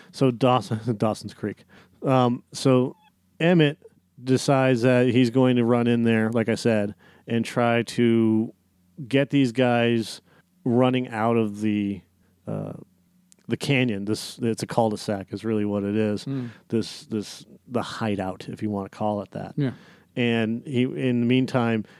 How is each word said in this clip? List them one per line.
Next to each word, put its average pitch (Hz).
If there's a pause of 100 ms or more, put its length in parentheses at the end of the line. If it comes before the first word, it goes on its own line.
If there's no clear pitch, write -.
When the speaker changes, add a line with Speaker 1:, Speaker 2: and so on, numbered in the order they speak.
(120)
Speaker 1:
So 131
Dawson, 120
<laughs> -
Dawson's 107
Creek. - (380)
Um, 127 (100)
so 127 (440)
Emmett 160 (440)
decides 131
that 127
he's 123
going 127
to 120
run 120
in 117
there, 113
like 113
I 110
said, 104 (320)
and 117
try 117
to 113 (560)
get 139
these 135
guys 120 (440)
running 127
out 117
of 104
the, 101 (440)
uh, 104 (760)
the 117
canyon. 123
This, -
it's 113
a -
cul-de-sac 107
is 98
really 110
what 101
it 101
is. 104
Speaker 2:
Mm. 131 (180)
Speaker 1:
This, -
this, - (220)
the 120
hideout, 95
if -
you 107
wanna 98
call 104
it -
that. 98
Speaker 2:
Yeah. 139 (460)
Speaker 1:
And 117
he, 127
in 131
the 117
meantime, 117 (160)